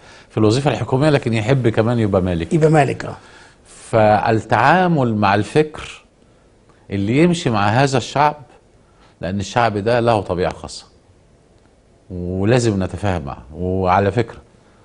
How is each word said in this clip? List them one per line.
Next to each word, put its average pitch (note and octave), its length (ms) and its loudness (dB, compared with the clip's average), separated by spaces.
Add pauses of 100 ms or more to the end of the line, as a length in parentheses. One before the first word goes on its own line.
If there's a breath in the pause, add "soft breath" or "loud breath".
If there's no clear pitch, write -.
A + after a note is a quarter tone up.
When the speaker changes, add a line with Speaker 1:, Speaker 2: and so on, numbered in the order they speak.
(300 loud breath)
Speaker 1:
في - 80 -6
الوظيفة A#2+ 320 2
الحكومية، B2+ 400 0
لكن A#2+ 240 0
يحب A#2 340 0
كمان A#2 300 0
يبقى G2 240 0
مالك. E2+ 300 -2
Speaker 2:
يبقى D#3 180 2
مالك، C3+ 340 0
آه. - 120 -12 (500 soft breath)
Speaker 1:
فالتعامل A#2 1500 2
مع G2+ 180 2
الفكر - 680 -2 (880 soft breath)
اللي G#2 320 0
يمشي E3+ 280 0
مع G#2 180 0
هذا C3 300 2
الشعب، D3 380 -2 (840 soft breath)
لأن F#2+ 200 -4
الشعب G#2+ 380 0
ده A#2 220 0
له A2+ 200 2
طبيعة F2 320 -2
خاصة - 340 -16 (1200)
ولازم G2 720 0
نتفاهم F#2 400 -4
معه. C#2 200 -12 (120)
وعلى F#2 580 0
فكرة، A2+ 260 -4 (460 soft breath)